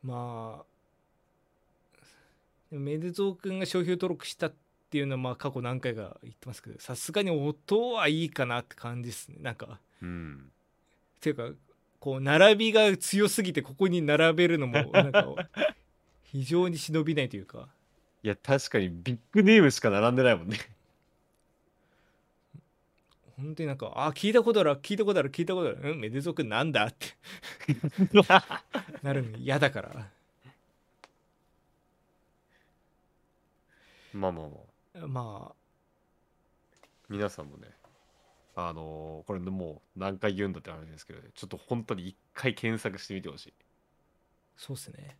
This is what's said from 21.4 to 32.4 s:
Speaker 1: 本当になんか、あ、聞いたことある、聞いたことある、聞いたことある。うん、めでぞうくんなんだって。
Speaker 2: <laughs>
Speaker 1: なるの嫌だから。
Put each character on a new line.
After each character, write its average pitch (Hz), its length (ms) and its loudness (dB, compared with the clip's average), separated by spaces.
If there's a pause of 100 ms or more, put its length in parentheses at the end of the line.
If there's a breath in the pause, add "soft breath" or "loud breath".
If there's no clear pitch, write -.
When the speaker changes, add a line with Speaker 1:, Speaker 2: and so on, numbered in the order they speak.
Speaker 1:
本 147 200 -10
当 160 80 -6
に 151 40 -2
な 139 60 -4
ん 135 40 -8
か、 - 180 -8
あ、 143 180 -2
聞 202 160 0
い 220 40 0
た 233 100 6
こ 233 100 2
と 214 60 6
あ 185 40 4
る、 147 140 4
聞 170 160 -8
い 196 40 -4
た 220 60 0
こ 202 100 2
と 180 60 2
あ 139 40 2
る、 135 80 -2
聞 165 100 -6
い 175 40 0
た 185 100 -2
こ 180 80 -2
と 135 60 0
あ - 20 -4
る。 139 220 -8
う - 20 -6
ん、 147 40 -12
め 110 100 -8
で 131 120 -4
ぞ 165 80 -4
う 170 60 -6
く 151 80 -2
ん 113 60 -4
な 113 140 0
ん 160 80 -2
だ 107 140 4
っ 120 80 -6
て。 - 140 -14 (1080 loud breath)
Speaker 2:
<laughs> - 880 4
Speaker 1:
な 139 120 -2
る 127 180 -4
の 110 60 -12
嫌 131 200 -2
だ 139 140 2
か 107 100 -8
ら。 - 300 -14 (4000 soft breath)